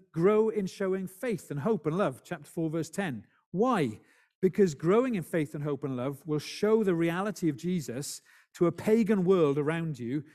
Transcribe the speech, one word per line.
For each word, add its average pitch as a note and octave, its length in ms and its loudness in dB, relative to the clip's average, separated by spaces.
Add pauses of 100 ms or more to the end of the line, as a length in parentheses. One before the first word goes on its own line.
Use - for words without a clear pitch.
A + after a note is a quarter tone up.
(120)
"Grow G#3+ 380 4
in G#3 160 -2
showing F#3+ 400 -4
faith A3 440 -6
and C#3+ 100 -6
hope G#3 260 0
and D#3 100 -2
love," D#3+ 260 -2
chapter D#3 280 -12
four, D#3+ 180 -4
verse D#3 220 -4
ten. C#3+ 340 -6 (260)
Why? F3 500 0 (420)
Because F#3+ 320 2
growing A3 400 2
in F3 80 -2
faith D#3+ 320 -4
and D3 100 -8
hope D3 200 -4
and C3+ 120 -4
love C3+ 300 -6
will D3+ 120 0
show A3 460 0
the F#3 100 2
reality E3+ 540 -2
of C#3 80 0
Jesus D3 640 -6 (320)
to F3 140 2
a E3 60 2
pagan G#3+ 520 2
world D#3+ 340 4
around D#3 400 -2
you B2 240 -4 (120)